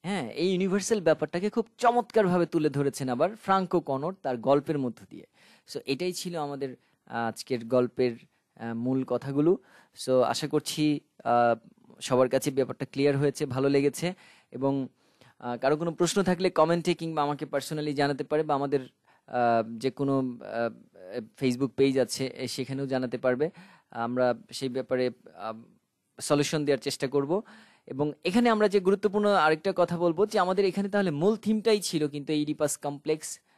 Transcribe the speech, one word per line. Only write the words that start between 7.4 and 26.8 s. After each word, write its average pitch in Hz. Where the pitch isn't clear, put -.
গল্পের, 123
আহ, 117
মূল 131
কথাগুলো। 139
So 127
আশা 123
করছি, 151
আহ, 120
সবার 127
কাছে 135
ব্যাপারটা 131
ক্লিয়ার 139
হয়েছে, 143
ভালো 135
লেগেছে। 143
এবং, 135
আহ, 120
কারো 135
কোনো 170
প্রশ্ন 175
থাকলে 180
কমেন্টে 170
কিংবা 160
আমাকে 147
পার্সোনালি 151
জানাতে 143
পারে, 151
বা 151
আমাদের, 139
আহ, 117
যে 127
কোনো, 139
আহ, 113
Facebook 127
পেজ 135
আছে, 131
এ, -
সেখানেও 135
জানাতে 127
পারবে। 127
আমরা 120
সেই 135
ব্যাপারে, 127
আহ, 110
সলিউশন 147
দেওয়ার 139
চেষ্টা 139